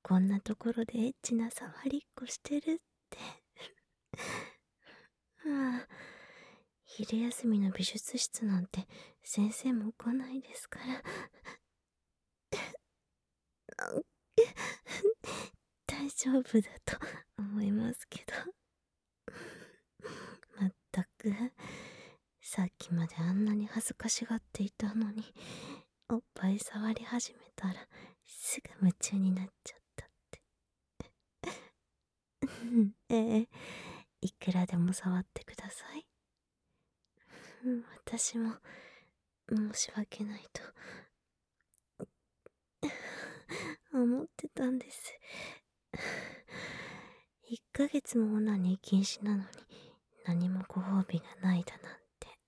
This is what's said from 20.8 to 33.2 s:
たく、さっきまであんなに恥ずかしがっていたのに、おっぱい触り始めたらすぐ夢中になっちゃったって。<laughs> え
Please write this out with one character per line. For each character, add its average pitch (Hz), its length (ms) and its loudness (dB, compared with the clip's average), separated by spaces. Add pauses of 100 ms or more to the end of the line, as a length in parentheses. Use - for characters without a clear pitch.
た 185 140 2 (120)
く、 202 160 2 (1040)
さ - 220 -2
っ 180 160 2
き - 160 -2
ま 165 140 2
で - 80 -10
あ 170 160 2
ん 202 120 4
な 208 80 4
に 208 140 2
恥 226 220 -2
ず - 60 -4
か - 140 -6
し - 160 0
が 226 120 0
っ 220 60 -4 (100)
て - 100 -2
い 196 80 0
た 208 240 -2
の 220 160 2
に、 214 240 -8 (720)
お 233 100 0
っ 254 40 -4 (120)
ぱ 190 160 2
い 202 100 2
触 214 320 -2
り 226 120 -4
始 - 300 -2
め - 220 -20
た 185 160 -2
ら - 160 -10 (360)
す - 360 -6
ぐ - 100 -16 (100)
夢 185 120 8
中 - 240 -2
に 190 160 4
な 185 120 0
っ 190 40 -10 (140)
ち - 120 -14
ゃ - 20 -20
っ - 40 -20 (160)
た - 100 -14
っ - 40 -20 (200)
て。 - 120 -16 (2000)
<laughs> 233 540 4 (140)
え 226 300 6